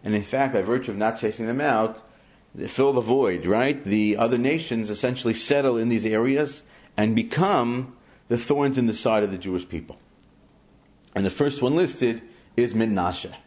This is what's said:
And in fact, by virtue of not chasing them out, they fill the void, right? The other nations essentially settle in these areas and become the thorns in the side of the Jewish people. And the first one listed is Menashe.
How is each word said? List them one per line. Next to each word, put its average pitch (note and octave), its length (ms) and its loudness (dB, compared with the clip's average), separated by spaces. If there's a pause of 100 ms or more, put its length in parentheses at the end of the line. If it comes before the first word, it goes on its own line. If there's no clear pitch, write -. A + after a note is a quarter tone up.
And G#2+ 120 -2
in G#2 80 0
fact, C3+ 320 -2
by G2+ 80 2
virtue A#2+ 300 -2
of G2 40 -6
not A2 240 0
chasing A2 240 -4
them A#2+ 160 -4
out, A2+ 420 0 (520)
they - 140 -8
fill C#3 260 2
the B2 80 2
void, A2 440 0
right? C3 380 0
The G#2 320 2
other A#2 220 2
nations B2 500 -2
essentially A#2+ 460 -2
settle C3+ 420 0
in A#2 140 0
these A2 160 0
areas C3+ 560 0 (340)
and A2 180 2
become C3 800 0 (340)
the A#2+ 100 0
thorns C#3+ 400 2
in A#2+ 80 2
the A2 80 2
side A2 300 2
of G2 60 -2
the F#2+ 60 -6
Jewish F2+ 320 -6
people. - 300 -12 (1160)
And G2 120 0
the F#2 40 2
first C#3+ 300 0
one C3 160 2
listed C3+ 460 0 (340)
is A#2 160 2
Menashe. F#2+ 580 0 (160)